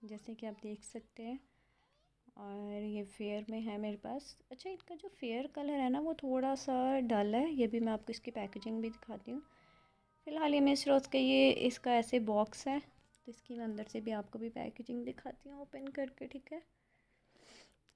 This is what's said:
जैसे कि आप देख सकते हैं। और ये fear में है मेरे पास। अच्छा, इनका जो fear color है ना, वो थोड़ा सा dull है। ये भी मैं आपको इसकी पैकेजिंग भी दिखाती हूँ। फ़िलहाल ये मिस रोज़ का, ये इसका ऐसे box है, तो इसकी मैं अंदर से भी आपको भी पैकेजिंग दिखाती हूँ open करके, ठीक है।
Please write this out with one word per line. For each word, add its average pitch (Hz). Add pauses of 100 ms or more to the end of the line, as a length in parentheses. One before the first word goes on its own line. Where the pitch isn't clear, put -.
जैसे 214
कि 226
आप 208
देख 214
सकते -
हैं। 240 (1000)
और 208
ये 208
fear 208
में 220
है 214
मेरे 208
पास। 240 (140)
अच्छा, 262
इनका 359
जो 370
fear 247
color 285
है 254
ना, 277
वो 320
थोड़ा 262
सा 269
dull 214
है। 311
ये 247
भी 233
मैं 226
आपको 214
इसकी 233
पैकेजिंग 220
भी 226
दिखाती 226
हूँ। 269 (840)
फ़िलहाल 302
ये 285
मिस 277
रोज़ 269
का, 269
ये 269
इसका 247
ऐसे 233
box 214
है, 277
तो -
इसकी -
मैं 233
अंदर 214
से 220
भी 220
आपको 208
भी 226
पैकेजिंग 240
दिखाती 254
हूँ 277
open 269
करके, 269
ठीक 269
है। 330 (1300)